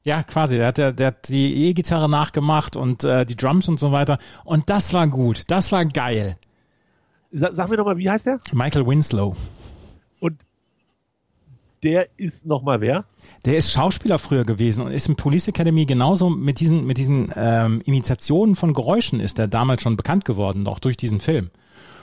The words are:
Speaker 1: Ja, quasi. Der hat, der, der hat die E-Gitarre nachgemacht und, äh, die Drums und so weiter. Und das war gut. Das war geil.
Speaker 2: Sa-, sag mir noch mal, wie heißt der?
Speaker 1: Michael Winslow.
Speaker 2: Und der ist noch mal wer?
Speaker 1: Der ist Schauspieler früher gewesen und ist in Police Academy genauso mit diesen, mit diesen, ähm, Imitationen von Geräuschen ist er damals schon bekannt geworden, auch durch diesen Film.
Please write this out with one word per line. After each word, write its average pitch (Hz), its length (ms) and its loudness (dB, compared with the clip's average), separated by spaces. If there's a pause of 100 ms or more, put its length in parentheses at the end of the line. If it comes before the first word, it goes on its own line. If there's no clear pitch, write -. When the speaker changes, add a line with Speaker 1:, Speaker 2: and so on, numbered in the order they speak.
Speaker 1:
Ja, 151 200 -2
quasi. 151 340 0
Der 117 100 2
hat, 127 100 -2
der, 135 160 2
der 131 140 0
hat - 200 -6
die 139 420 2
E-Gitarre 165 400 0
nachgemacht 147 680 0
und, 127 260 -2
äh, 127 220 2
die 117 100 -8
Drums 151 320 2
und 160 120 0
so 143 120 0
weiter. 143 260 2 (280)
Und 156 240 0
das 202 240 0
war 170 140 2
gut. 127 440 0
Das 185 220 0
war 180 120 2
geil. 120 520 -4 (960)
Speaker 2:
Sa-, 170 220 -2
sag 180 160 -4
mir 220 80 0
noch 208 80 0
mal, 190 120 -2
wie 185 120 -2
heißt 214 160 -2
der? 254 140 -2 (140)
Speaker 1:
Michael 135 340 0
Winslow. 113 480 0 (880)
Speaker 2:
Und 165 160 -4 (1500)
der 175 240 2 (100)
ist - 280 -8
noch 147 160 -2
mal 131 200 0
wer? 139 240 0 (400)
Speaker 1:
Der 139 120 2
ist - 140 0
Schauspieler 170 480 0
früher 131 260 0
gewesen 113 380 0
und 127 80 -6
ist 139 160 -4
in 151 80 2
Police 147 320 0
Academy 165 380 2
genauso 151 440 2
mit 139 300 -2
diesen, 160 260 2
mit 123 120 0
diesen, 135 380 0
ähm, 113 500 2
Imitationen 147 680 2
von 160 180 0
Geräuschen 131 460 0
ist 101 200 -4
er 110 80 2
damals 120 340 0
schon 113 160 0
bekannt 170 280 0
geworden, 101 420 -2
auch 101 120 -6
durch 127 180 -2
diesen 107 240 -2
Film. 113 280 -2 (540)